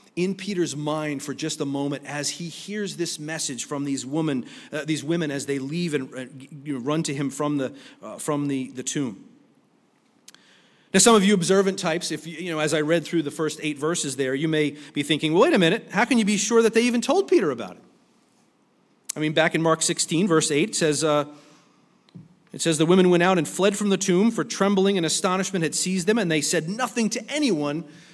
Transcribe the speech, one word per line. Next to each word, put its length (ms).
in 180
Peter's 420
mind 460
for 100
just 280
a 40
moment 400
as 240
he 200
hears 480
this 220
message 460
from 200
these 200
women, 400
uh, 120
these 180
women 280
as 160
they 120
leave 360
and, 200
uh, 100
you 100
know, 60
run 240
to 100
him 160
from 260
the, 160
uh, 140
from 320
the, 220
the 120
tomb? 420
Now, 60
some 160
of 100
you 80
observant 460
types, 320
if 160
you, 100
you 160
know, 60
as 160
I 80
read 240
through 160
the 80
first 320
eight 160
verses 380
there, 180
you 140
may 280
be 100
thinking, 300
"Well, 120
wait 100
a 40
minute, 320
how 140
can 140
you 80
be 100
sure 240
that 140
they 80
even 180
told 280
Peter 220
about 260
it?" 60
I 40
mean, 120
back 220
in 80
Mark 180
sixteen, 480
verse 220
eight, 200
it 60
says, 260
uh, 220
it 80
says, 160
"The 80
women 240
went 140
out 160
and 100
fled 300
from 100
the 80
tomb, 340
for 140
trembling 540
and 80
astonishment 560
had 120
seized 320
them, 120
and 120
they 120
said 260
nothing 400
to 220
anyone, 540